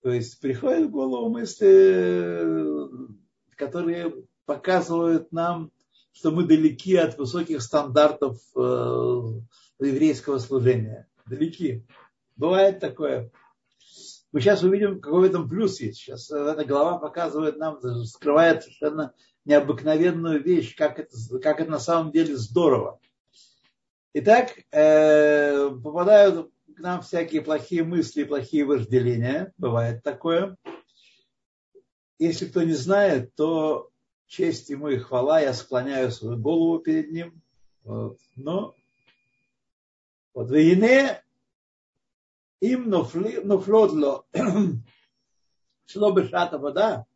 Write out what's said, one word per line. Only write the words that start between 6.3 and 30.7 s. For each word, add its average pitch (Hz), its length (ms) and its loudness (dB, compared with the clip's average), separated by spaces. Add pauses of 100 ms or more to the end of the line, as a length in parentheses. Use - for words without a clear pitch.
мы 165 140 0
далеки 156 500 2
от 165 240 2
высоких 156 420 -6
стандартов, 143 760 0 (160)
э, 127 60 -2 (1200)
еврейского 139 580 0
служения. 117 720 -2 (180)
Далеки. 139 580 -6 (520)
Бывает 190 420 2
такое. 131 540 -8 (1000)
Мы 147 100 -2
сейчас 202 220 2
увидим, 196 380 0
какой 165 220 2
в 180 80 6
этом 160 180 -4
плюс 190 320 -4
есть. 113 180 -10
Сейчас - 320 -18
эта 147 340 -4
глава 143 340 0
показывает 156 580 -6
нам, 151 240 -8 (240)
скрывает 156 580 2
совершенно 151 500 -6 (320)
необыкновенную 156 960 2
вещь, 160 360 0
как 151 240 -2
это, - 160 -16 (260)
как 151 180 0
это 165 120 -6
на - 80 -4
самом 160 320 -2
деле 156 240 0
здорово. 117 640 0 (1120)
Итак, 226 400 4 (180)
э, 151 1000 4 (140)
попадают 180 680 4 (280)
к - 20 -20
нам 180 240 -6
всякие 165 400 -4
плохие 156 400 -4
мысли, 160 400 -2
плохие 143 420 -2
вожделения. 127 960 -2
Бывает 117 460 -4
такое. 170 520 -4 (1600)